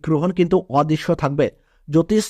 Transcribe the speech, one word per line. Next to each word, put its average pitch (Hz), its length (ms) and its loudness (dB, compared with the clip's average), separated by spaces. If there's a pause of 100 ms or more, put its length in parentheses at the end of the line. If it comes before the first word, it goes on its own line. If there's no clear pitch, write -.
গ্রহণ 160 340 0
কিন্তু 180 180 2 (220)
অদৃশ্য 151 360 0
থাকবে। 143 320 0 (420)
জ্যোতিষ 165 420 2